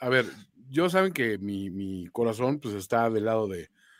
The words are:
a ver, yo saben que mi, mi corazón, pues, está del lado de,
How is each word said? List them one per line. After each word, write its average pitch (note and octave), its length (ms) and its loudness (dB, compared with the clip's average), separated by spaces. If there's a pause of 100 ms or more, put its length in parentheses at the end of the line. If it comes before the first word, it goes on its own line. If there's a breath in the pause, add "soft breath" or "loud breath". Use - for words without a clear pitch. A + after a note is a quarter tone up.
a B2+ 80 -2
ver, B2+ 180 6 (420)
yo D#3+ 200 2
saben F#3+ 240 4
que A2+ 260 0
mi, G2 320 -4
mi F#2+ 380 -6
corazón, A#2 500 0
pues, A2+ 160 -6
está A#2 360 0
del A2 160 0
lado A2 200 0
de, F2+ 240 -8 (300 soft breath)